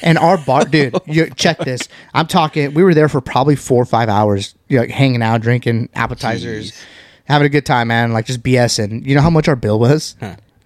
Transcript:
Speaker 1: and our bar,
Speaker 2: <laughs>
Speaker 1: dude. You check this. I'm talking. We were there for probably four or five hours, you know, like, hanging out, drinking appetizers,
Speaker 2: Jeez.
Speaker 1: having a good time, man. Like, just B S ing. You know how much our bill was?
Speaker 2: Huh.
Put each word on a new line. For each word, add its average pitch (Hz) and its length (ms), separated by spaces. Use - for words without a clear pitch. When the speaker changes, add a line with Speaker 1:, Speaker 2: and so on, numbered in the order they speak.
Speaker 1:
and 160 160
our 175 200
bar, 139 260
Speaker 2:
<laughs> 143 60
Speaker 1:
dude. 139 260
You 156 240
check - 280
this. 127 300
I'm 156 120
talking. 151 480
We 165 80
were 185 120
there 151 140
for 135 120
probably 139 360
four 123 260
or 120 40
five 113 220
hours, 104 460
you 135 80
know, 117 60
like, - 80
hanging 127 320
out, 113 200
drinking 120 520
appetizers, 117 800
Speaker 2:
Jeez. - 100
Speaker 1:
having 147 200
a 143 40
good 143 160
time, 120 220
man. 117 240
Like, 113 140
just 123 160
B 127 140
S 120 220
ing. 110 260
You 135 100
know 143 80
how 170 80
much 156 180
our 143 80
bill 110 220
was? 135 420
Speaker 2:
Huh. 101 160